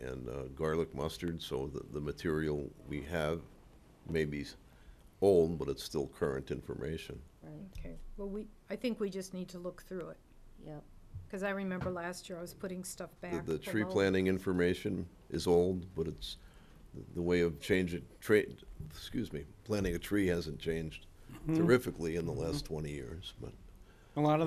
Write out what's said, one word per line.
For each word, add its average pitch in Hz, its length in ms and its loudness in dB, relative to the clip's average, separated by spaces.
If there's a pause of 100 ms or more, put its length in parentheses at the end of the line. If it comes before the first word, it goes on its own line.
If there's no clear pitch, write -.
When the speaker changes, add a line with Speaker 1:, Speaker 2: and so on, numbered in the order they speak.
Speaker 1:
and, 64 280 -8
uh, 67 140 -6 (120)
garlic 78 400 0
mustard, 80 480 -4
so 69 300 -4
the, 67 80 -6 (120)
the 73 80 -4
material 76 680 0 (200)
we 71 140 -4
have 80 380 0 (680)
may 80 160 2
be 73 160 -4
s-, - 140 -12 (680)
old, 85 360 8
but 69 100 -2
it's 69 140 -4
still 71 260 -2 (100)
current 67 320 -2
information. 67 680 -6 (240)
Speaker 2:
Right. 156 100 -16 (260)
Speaker 3:
Okay, - 180 -10 (220)
well, 202 100 -6
we, 208 180 -6 (240)
I 208 60 -2
think 220 240 -2
we 202 80 2
just 185 240 -6
need 185 160 -6
to 180 100 -12
look 180 240 -8
through 170 260 -8
it. - 100 -14 (480)
Speaker 2:
Yep. 151 160 -12 (480)
Speaker 3:
'Cause 190 120 -6
I 202 80 0
remember 190 400 -2
last 180 380 -6
year 175 100 -8
I - 40 -10
was 175 120 -10
putting 180 300 -8
stuff - 260 -10 (100)
Speaker 1:
The, 180 80 -8
Speaker 3:
back 170 180 -4
Speaker 1:
the 78 120 0
tree 107 240 0
Speaker 3:
below. 92 120 0
Speaker 1:
planting 95 340 6
information 90 800 2 (240)
is 82 180 -2
old, 90 380 6 (100)
but 80 100 0
it's - 300 -8 (580)
th-, - 200 -12
the 87 80 -2
way 87 180 6
of 82 200 4
changing, 92 420 2 (180)
tra-, 107 240 6 (460)
excuse 113 420 -6
me, 71 120 -6 (200)
planting 98 300 2
a 85 40 -4
tree 101 280 4
hasn't 80 340 2
changed 80 460 -4 (420)
Speaker 4:
Mm-hmm. 160 80 2 (100)
Speaker 1:
terrifically 85 500 4
in 82 80 0
the 82 80 -2
last 73 320 -2
Speaker 4:
Mm-hmm. 80 100 -6
Speaker 1:
twenty 76 180 -4
years, 71 460 -8
but - 140 -10 (640)
Speaker 4:
A 147 40 0
lot 151 200 6
of - 60 4